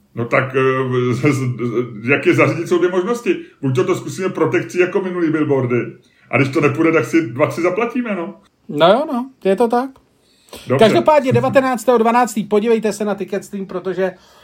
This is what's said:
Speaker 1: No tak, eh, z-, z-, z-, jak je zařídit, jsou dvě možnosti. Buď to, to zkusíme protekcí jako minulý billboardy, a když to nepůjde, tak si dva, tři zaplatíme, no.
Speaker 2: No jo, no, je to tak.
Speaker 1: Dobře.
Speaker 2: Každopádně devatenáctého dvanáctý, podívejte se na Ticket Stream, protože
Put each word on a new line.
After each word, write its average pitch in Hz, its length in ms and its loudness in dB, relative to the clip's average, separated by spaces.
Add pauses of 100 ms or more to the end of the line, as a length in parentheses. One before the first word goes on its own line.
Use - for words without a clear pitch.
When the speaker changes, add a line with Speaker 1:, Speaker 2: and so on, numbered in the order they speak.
(160)
Speaker 1:
No 117 100 -6
tak, 127 300 -2
eh, 131 580 0
z-, 120 80 -4 (120)
z-, 123 240 -4 (460)
z-, 117 60 -4
jak - 160 0
je 170 80 4
zařídit, 156 340 0
jsou 175 100 2
dvě 180 140 0
možnosti. 190 440 -2 (260)
Buď 131 140 -2
to, 123 80 2
to 185 120 0
zkusíme 180 340 -6
protekcí 156 500 0
jako 180 220 2
minulý 175 300 -2
billboardy, 135 440 0 (540)
a - 80 0
když 131 120 2
to 160 120 -2
nepůjde, 151 300 2
tak 156 140 2
si 165 240 0
dva, 143 180 0
tři - 140 -6
zaplatíme, 220 540 -2
no. 175 200 -8 (340)
Speaker 2:
No 160 180 4
jo, 226 160 4 (100)
no, 247 160 -6 (140)
je 196 120 2
to 233 120 2
tak. 247 220 -2 (760)
Speaker 1:
Dobře. 139 180 4
Speaker 2:
Každopádně 285 480 4
devatenáctého 254 640 2
dvanáctý, 226 460 2
podívejte 214 500 0
se 208 120 -6
na 202 100 -2
Ticket 196 300 -6
Stream, 196 200 -10
protože 185 460 -4 (320)